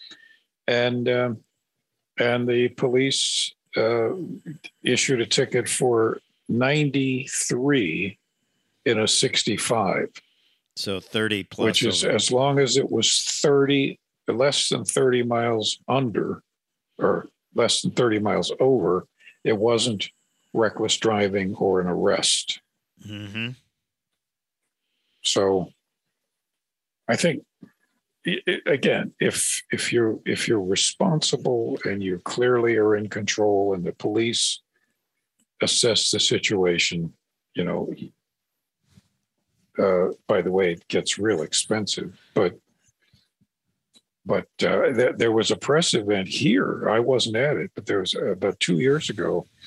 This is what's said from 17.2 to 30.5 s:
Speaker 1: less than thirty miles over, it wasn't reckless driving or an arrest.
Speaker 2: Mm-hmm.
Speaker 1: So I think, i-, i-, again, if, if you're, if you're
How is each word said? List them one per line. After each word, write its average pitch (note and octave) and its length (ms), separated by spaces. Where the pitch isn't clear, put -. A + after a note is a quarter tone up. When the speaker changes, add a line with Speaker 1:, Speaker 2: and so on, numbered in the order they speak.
Speaker 1:
less A#2 300
than - 80
thirty A#2 260
miles F#2+ 420
over, G2 460
it A2+ 140
wasn't A2+ 520
reckless A2 440
driving G2+ 580
or F#2 240
an F2+ 80
arrest. - 720
Speaker 2:
Mm-hmm. G#2+ 420
Speaker 1:
So G2 500
I A2+ 80
think, E3 280
i-, - 220
i-, F3+ 180
again, C3+ 540
if, - 420
if - 200
you're, A#2 340
if - 220
you're G#2 160